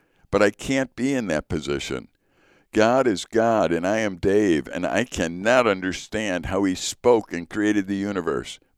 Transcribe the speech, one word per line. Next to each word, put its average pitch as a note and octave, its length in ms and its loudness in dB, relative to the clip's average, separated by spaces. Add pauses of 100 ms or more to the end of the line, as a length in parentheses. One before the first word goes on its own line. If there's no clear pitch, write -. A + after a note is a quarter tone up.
(300)
But G2+ 120 2
I G#2 100 4
can't C3+ 460 -4
be C3 160 -2
in A#2+ 140 -2
that D2+ 200 -2
position. C#2 600 -6 (640)
God B2 340 4
is F#2+ 160 0
God, A2 480 2
and E2+ 160 0
I G#2+ 120 0
am G2 180 -4
Dave, F#2+ 500 2
and F2 180 -6
I F2 200 0
cannot G#2 600 0
understand F#2 800 -4
how G2 180 0
he F#2 100 0
spoke - 560 2
and E2+ 180 -8
created G#2 380 0
the G2+ 80 -4
universe, F#2 640 -4 (180)